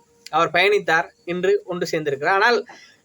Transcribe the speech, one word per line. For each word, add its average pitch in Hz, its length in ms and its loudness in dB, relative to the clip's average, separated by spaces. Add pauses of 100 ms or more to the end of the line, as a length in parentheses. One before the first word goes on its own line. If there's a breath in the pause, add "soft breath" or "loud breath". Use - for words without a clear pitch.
(300)
அவர் 160 200 0
பயணித்தார், 175 580 2 (160)
இன்று 185 400 -2
ஒன்று 180 220 -6
சேர்ந்திருக்கிறார். 151 480 -2
ஆனால் 220 240 2 (460 loud breath)